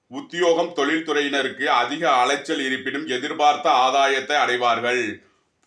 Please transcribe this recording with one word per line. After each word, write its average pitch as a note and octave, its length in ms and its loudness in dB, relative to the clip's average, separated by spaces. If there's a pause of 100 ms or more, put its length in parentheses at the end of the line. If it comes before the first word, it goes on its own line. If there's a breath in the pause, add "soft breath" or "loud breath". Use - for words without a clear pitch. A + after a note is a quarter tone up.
உத்தியோகம், E3+ 680 0
தொழில்துறையினருக்கு C#3+ 920 -2
அதிக C#3+ 460 0
அலைச்சல் C#3 480 0
இருப்பினும் C3 480 -4
எதிர்பார்த்த D3 600 0
ஆதாயத்தை C3+ 680 2
அடைவார்கள். A#2+ 880 0 (440 soft breath)